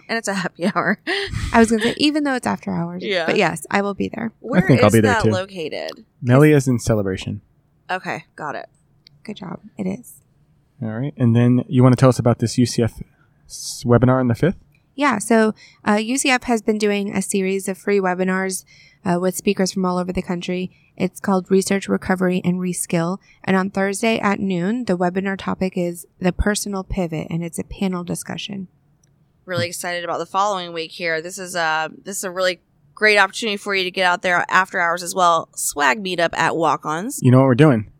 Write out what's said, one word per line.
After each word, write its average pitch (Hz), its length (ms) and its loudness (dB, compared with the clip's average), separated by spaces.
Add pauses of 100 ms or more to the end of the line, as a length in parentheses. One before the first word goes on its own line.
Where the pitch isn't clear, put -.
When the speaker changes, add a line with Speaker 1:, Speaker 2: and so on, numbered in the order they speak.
Speaker 1:
and 226 100 -4
it's 226 100 -6
a 196 60 -4
happy 175 320 -4
<laughs> 196 100 0
hour. 190 240 0 (540)
Speaker 2:
I 226 60 6
was 226 120 6
gonna 214 120 0
say, 240 140 0
even 302 260 2
though 269 120 -2
it's - 120 -4
after 196 240 -4
hours. 175 320 -6
Speaker 1:
Yeah. 190 220 -2
Speaker 2:
But - 120 0
yes, 165 320 -2
I 202 120 0
will 202 120 -4
be 190 160 -4
there. 220 300 -8
Speaker 1:
Where 220 240 0
Speaker 3:
I - 40 0
think 131 140 6
I'll 104 60 8
Speaker 1:
is 101 60 6
Speaker 3:
be 110 80 6
there 107 120 4
Speaker 1:
that - 100 0
Speaker 3:
too. 110 80 4
Speaker 1:
located? 135 720 -6 (160)
Speaker 3:
Malia's 139 460 6
in 123 120 0
Celebration. 101 640 -2 (500)
Speaker 1:
Okay, 180 340 -6 (100)
got 147 200 -10
it. - 120 -12 (560)
Speaker 2:
Good 208 140 -12
job. - 240 -12 (160)
It 190 100 -6
is. 208 260 -10 (680)
Speaker 3:
All 113 80 -6
right. 123 280 -4
And 117 180 4
then 120 320 4
you 127 160 2
wanna 127 140 8
tell 131 120 6
us 120 100 2
about 117 200 2
this - 180 -2
U 123 80 4
C - 180 -2
F - 180 -4 (460)
s-, - 380 -14
webinar 123 340 4
on 127 80 0
the 117 80 2
fifth? 175 220 0 (380)
Speaker 2:
Yeah. 269 220 2
So, 220 360 2 (340)
uh, 208 80 2
U 220 220 -2
C 285 120 0
F 254 140 2
has 233 180 0
been 214 160 0
doing 202 380 0
a 196 60 -2
series 190 460 -2
of 190 120 -6
free 202 200 0
webinars, 185 640 -2 (420)
uh, 175 140 0
with 185 160 0
speakers 190 360 0
from 190 140 -2
all 180 120 -2
over 180 160 -4
the 185 80 -4
country. 180 500 -6 (260)
It's - 240 -4
called 190 280 0
Research, 190 380 0
Recovery, 185 560 -2
and 180 160 0
Reskill. 180 580 -4 (260)
And 190 120 0
on 190 160 0
Thursday 202 480 -2
at 202 200 0
noon, 190 460 -2
the 180 120 0
webinar 185 400 -2
topic 190 400 -6
is 175 280 -6 (140)
the 180 140 0
personal 202 500 -2
pivot, 165 460 -6
and 165 140 -4
it's 165 140 -10
a 185 60 -8
panel 185 400 -6
discussion. 180 640 -10 (800)
Speaker 1:
Really 175 220 -4
excited 175 360 -6
about 160 160 -4
the 165 60 -6
following 190 480 -2
week 165 180 -8
here. 165 300 -4
This 180 180 -12
is 180 160 -10
a, 160 340 -2 (140)
this 196 140 -10
is - 60 -8
a 190 80 -6
really 190 300 -2 (320)
great 208 240 4
opportunity 202 400 2
for 202 160 -6
you 190 120 0
to 180 60 -6
get 185 140 -2
out 175 160 2
there 175 280 0
after 190 300 2
hours 170 220 -2
as 180 140 -8
well. 170 400 2
Swag 254 480 0
meetup 175 300 -2
at 143 220 0
Walk-Ons. 160 680 -2
Speaker 3:
You 127 80 6
know 127 80 8
what 135 60 6
we're 131 100 4
doing? 120 440 4